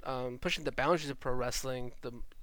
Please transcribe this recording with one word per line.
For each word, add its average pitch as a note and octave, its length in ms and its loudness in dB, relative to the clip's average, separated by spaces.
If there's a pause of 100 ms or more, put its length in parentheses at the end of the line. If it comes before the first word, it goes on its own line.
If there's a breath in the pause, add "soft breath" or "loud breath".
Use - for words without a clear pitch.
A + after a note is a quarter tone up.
um, B2+ 340 -2
pushing E3+ 260 0
the C#3+ 60 2
boundaries D#3 380 4
of C#3 100 -4
pro C3 140 0
wrestling B2 600 0 (100)
the, B2 100 -4 (300)